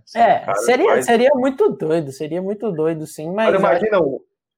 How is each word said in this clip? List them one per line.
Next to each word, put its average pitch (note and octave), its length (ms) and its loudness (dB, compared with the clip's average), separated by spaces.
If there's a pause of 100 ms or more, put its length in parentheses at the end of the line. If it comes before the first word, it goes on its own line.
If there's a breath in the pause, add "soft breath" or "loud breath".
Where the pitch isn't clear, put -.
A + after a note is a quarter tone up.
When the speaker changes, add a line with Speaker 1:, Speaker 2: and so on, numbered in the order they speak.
Speaker 1:
Assim, - 140 -10
o - 20 4
Speaker 2:
É, G3 180 4
Speaker 1:
cara G2 200 -4
Speaker 2:
seria, B3+ 300 2
Speaker 1:
faz - 160 2
Speaker 2:
seria A#3+ 280 4
muito C4+ 360 0
doido, D#3 420 -2
seria D#3 300 -6
muito G3+ 300 -6
doido, D#3 360 -4
sim, D#3 240 -12
mas A3 160 -2
Speaker 1:
Olha, F#3+ 80 2
Speaker 2:
eu F#3+ 100 2
acho F3+ 200 2
Speaker 1:
imagina G#3 160 2
um, C3+ 180 -2 (380)